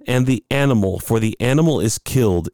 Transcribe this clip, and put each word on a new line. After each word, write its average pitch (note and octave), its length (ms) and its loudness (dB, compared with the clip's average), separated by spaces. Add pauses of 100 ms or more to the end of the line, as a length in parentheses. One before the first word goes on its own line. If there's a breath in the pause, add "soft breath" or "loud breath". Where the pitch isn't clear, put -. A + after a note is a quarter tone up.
and B2+ 180 0
the C3 240 -2
animal, A2+ 500 0
for A2+ 200 -2
the A2 220 -2
animal C#3 400 2
is A2 180 -2
killed F#2+ 540 0